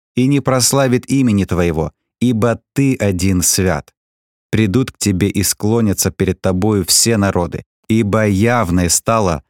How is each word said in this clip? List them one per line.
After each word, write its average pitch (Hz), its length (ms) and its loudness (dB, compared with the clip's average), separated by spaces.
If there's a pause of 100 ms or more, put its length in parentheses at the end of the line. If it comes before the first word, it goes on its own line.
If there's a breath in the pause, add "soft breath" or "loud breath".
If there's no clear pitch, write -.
(160)
и 127 120 0
не 139 120 2
прославит 127 720 0
имени 120 320 2
твоего, 85 480 -2 (300)
ибо 117 400 0 (120)
ты 139 220 0
один 95 460 0
свят? 87 520 -2 (560)
Придут 110 440 0
к - 40 -20
тебе 98 300 0
и 95 160 -2
склонятся 107 640 -2
перед 92 300 -2
тобою 95 460 0
все 113 320 0
народы, 90 480 -2 (240)
ибо 110 360 2
явной 98 640 2
стала 95 600 0